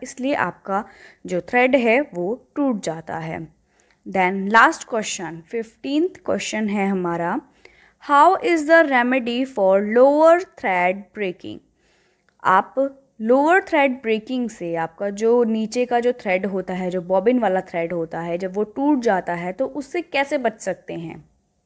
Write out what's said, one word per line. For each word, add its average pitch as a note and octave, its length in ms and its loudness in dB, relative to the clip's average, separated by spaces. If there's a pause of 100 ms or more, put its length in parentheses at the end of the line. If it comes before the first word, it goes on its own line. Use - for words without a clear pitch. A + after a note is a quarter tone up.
इसलिए B3+ 320 -4
आपका G3 500 -4 (420)
जो F3+ 140 -4
थ्रेड B3+ 360 2
है A#3 240 2
वो G3 540 -6
टूट C4 280 -2
जाता D#3+ 360 -8
है। D#3+ 380 -10 (520)
Then F#3+ 440 -2
लास्ट B3+ 360 4
क्वेश्चन, E3+ 600 -8
फिफ्टींथ C4+ 600 -4 (160)
क्वेश्चन G#3+ 440 -4
है G3 200 0
हमारा, F3+ 520 -2 (720)
"How D#4 280 6
is E4+ 200 0 (120)
the E4 200 6
remedy B3 560 0
for G#3 520 2
lower D4+ 420 6
thread F#3 540 -2
breaking?" G3 640 -10 (880)
आप F#3+ 300 2 (460)
लोअर C#4+ 420 4
थ्रेड C#4 400 0
ब्रेकिंग A3+ 480 -4
से, E3+ 260 -8
आपका E3 340 -6
जो A3+ 340 2
नीचे A3 420 -2
का A#3+ 140 0
जो A#3+ 120 2
थ्रेड G3+ 340 -2
होता F#3+ 280 -6
है, F#3 160 -4
जो F#3 100 -4
बॉबिन F#3+ 380 2
वाला F#3 220 0
थ्रेड E3+ 320 -6
होता E3 280 -6
है, E3+ 180 -4
जब F#3 180 -8
वो G#3 80 -2
टूट C#4 360 0
जाता F#3 340 -2
है F3 180 -6
तो C4+ 140 -4
उससे D4 360 -8
कैसे C#4 360 -4
बच A3+ 220 -4
सकते F3 340 -8
हैं? E3 360 -14 (360)